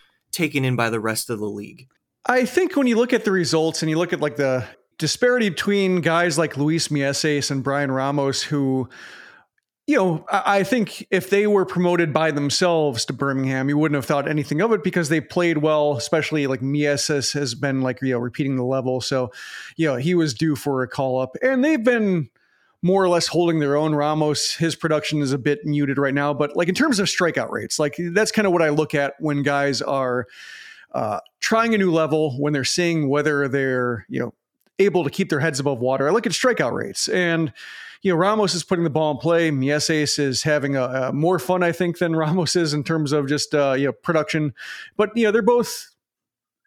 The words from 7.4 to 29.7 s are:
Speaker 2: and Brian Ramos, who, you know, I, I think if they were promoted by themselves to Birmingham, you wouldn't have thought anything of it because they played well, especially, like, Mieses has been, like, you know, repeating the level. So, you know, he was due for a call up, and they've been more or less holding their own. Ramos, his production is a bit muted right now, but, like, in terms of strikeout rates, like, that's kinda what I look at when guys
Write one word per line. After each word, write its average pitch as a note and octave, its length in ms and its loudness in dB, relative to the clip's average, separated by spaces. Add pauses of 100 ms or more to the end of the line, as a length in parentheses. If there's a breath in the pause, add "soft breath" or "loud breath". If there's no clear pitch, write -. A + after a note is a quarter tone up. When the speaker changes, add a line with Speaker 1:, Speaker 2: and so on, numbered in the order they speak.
Speaker 2:
and C3+ 120 -2
Brian C#3 280 0
Ramos, C#3 500 0
who, C3+ 480 0 (960 loud breath)
you C#4+ 120 2
know, F3 340 0
I, F#3+ 140 0
I G3+ 180 4
think G#3+ 480 -2
if F#3 180 0
they G3+ 160 2
were G3+ 200 4
promoted F3 460 2
by D#3 200 2
themselves D3 720 0
to C#3+ 80 -6
Birmingham, C3+ 560 -2
you D3 80 2
wouldn't D3+ 180 2
have C3+ 100 -2
thought C#3+ 220 0
anything D3+ 340 0
of A3+ 100 2
it G#3 120 0
because F3 260 0
they D#3+ 120 2
played E3+ 380 0
well, D3+ 360 2
especially, D3 520 0
like, C3 140 -2
Mieses C#3+ 720 0
has C#3+ 180 -4
been, C3+ 280 -2
like, B2+ 200 -2
you C3 120 0
know, A#2+ 60 0
repeating C3 360 -4
the B2+ 80 -2
level. B2+ 360 -2
So, B2+ 320 -2 (440 loud breath)
you D#3+ 100 0
know, C#3 120 0
he E3 180 0
was D#3 180 2
due D3+ 220 0
for C3 260 -2
a B2+ 60 -4
call B2+ 320 -4
up, C3 240 -6
and B3+ 200 2
they've D4+ 200 2
been G#3 480 2 (520)
more F#3+ 200 4
or F#3 60 4
less E3+ 180 2
holding E3+ 320 2
their C#3+ 160 2
own. D3+ 180 2
Ramos, D3+ 600 0
his D#3+ 200 -2
production D#3 460 -2
is C3+ 100 0
a C#3 60 -2
bit C#3+ 280 -2
muted C#3+ 340 0
right C#3 160 0
now, C#3+ 180 0
but, C#3+ 220 -2
like, E3+ 120 0
in F#3 60 2
terms B3+ 260 2
of G3 60 0
strikeout D#3+ 460 0
rates, G#2+ 260 -6
like, D3 180 0 (180)
that's G#3+ 180 2
kinda G#3 180 2
what F3 140 4
I D#3 60 4
look D3+ 260 0
at C#3+ 240 0
when D3 240 0
guys C#3+ 400 0